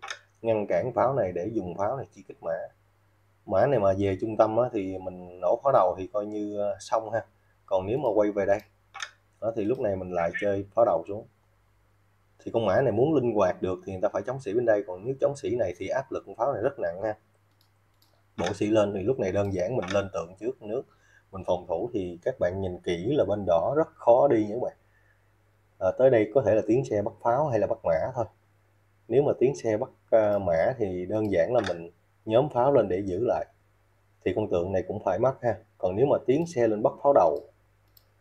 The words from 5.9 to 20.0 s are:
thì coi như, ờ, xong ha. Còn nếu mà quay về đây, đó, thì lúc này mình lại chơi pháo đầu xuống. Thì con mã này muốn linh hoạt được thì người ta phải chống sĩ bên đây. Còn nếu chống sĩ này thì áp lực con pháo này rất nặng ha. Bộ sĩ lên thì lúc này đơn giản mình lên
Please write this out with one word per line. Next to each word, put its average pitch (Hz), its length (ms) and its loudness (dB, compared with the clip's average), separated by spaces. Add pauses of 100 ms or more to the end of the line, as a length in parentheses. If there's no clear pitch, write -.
thì 95 160 -8
coi 104 120 -2
như, 104 320 -6
ờ, 101 220 -2
xong 113 320 -2
ha. 110 140 -4 (400)
Còn 95 200 -2
nếu 110 120 -2
mà 143 180 -2
quay 104 160 2
về 98 140 -2
đây, 98 140 2 (800)
đó, 110 140 -4
thì 110 80 -4
lúc 120 160 0
này 104 160 0
mình 92 160 -8
lại 87 200 0 (100)
chơi 101 240 -2 (100)
pháo 117 100 6
đầu 85 220 0
xuống. 104 180 -10 (1200)
Thì - 80 -10
con 113 140 0
mã 98 160 2
này 127 100 2
muốn 127 220 2
linh 120 200 0
hoạt 95 280 0
được 90 240 -4
thì 98 60 -10
người 95 100 -6
ta 101 80 0
phải 98 120 -4
chống 127 180 -8
sĩ 101 140 -8
bên 120 120 0
đây. 104 220 2
Còn 90 180 -12
nếu 135 160 -4
chống 139 140 0
sĩ 107 200 -4
này 98 220 -2
thì 95 100 -8
áp 131 240 -4
lực 92 140 -6
con 98 100 -14
pháo 131 180 -2
này 101 80 -4
rất - 180 -4
nặng 90 240 -6
ha. 107 120 -4 (1200)
Bộ 90 160 -2
sĩ 107 140 -2
lên 104 260 2
thì 98 80 -4
lúc 127 180 -2
này 95 120 -2
đơn 98 220 0
giản 92 220 -2
mình 180 180 -2
lên 98 200 0